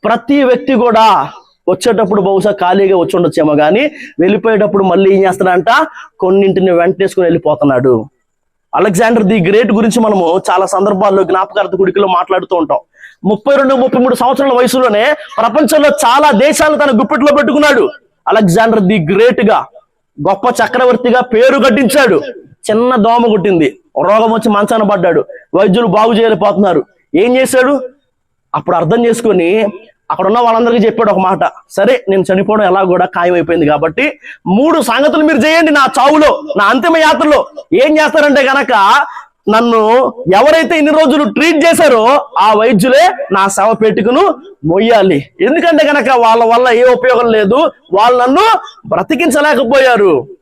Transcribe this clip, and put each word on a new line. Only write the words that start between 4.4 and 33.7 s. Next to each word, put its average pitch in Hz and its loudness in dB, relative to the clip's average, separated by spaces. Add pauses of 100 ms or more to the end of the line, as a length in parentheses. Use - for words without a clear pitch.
మళ్ళీ 190 2
ఏం 190 2
చేస్తాడంట? 185 0 (320)
కొన్నింటిని 190 0
వెంటేసుకుని 180 0
వెళ్ళిపోతున్నాడు. 139 0 (680)
అలెగ్జాండర్ 214 0
ది 190 0
గ్రేట్ 214 0
గురించి 226 0
మనము 190 0
చాలా 185 0
సందర్భాల్లో 196 -2
జ్ఞాపకార్థ 190 -4
గుడికలో 190 -2
మాట్లాడుతూ 185 -2
ఉంటాం. 147 -2 (460)
ముప్పై 214 0
రెండు, 269 0
ముప్పై 254 0
మూడు 247 0
సంవత్సరాల 254 -2
వయసులోనే 247 0 (220)
ప్రపంచంలో 285 0
చాలా 285 2
దేశాలను 294 2
తన 285 0
గుప్పిట్లో 269 0
పెట్టుకున్నాడు. 294 0 (380)
అలెగ్జాండర్ 214 2
ది 180 0
గ్రేట్ 220 2
గా, 156 -2 (640)
గొప్ప 196 -2
చక్రవర్తిగా 247 0
పేరు 247 0
గడించాడు. 247 2 (480)
చిన్న 240 0
దోమ 233 2
కుట్టింది, 185 0 (200)
రోగం 214 0
వచ్చి 226 -2
మంచాన 208 0
పడ్డాడు, 185 0 (300)
వైద్యులు 196 2
బాగు 214 0
చేయలేకపోతున్నారు. 202 0 (300)
ఏం 233 2
చేశాడు? 262 0 (640)
అప్పుడు 170 -4
అర్థం 196 0
చేసుకొని 214 0 (440)
అక్కడ 180 -4
ఉన్న 220 0
వాళ్ళందరికీ 233 0
చెప్పాడు 220 -2
ఒక 185 0
మాట, 190 -2 (320)
"సరే, 233 -2
నేను 190 0
చనిపోవడం 202 0
ఎలా 190 0
కూడా 180 0
ఖాయం 180 -2
అయిపోయింది 165 -2
కాబట్టి 165 -2 (280)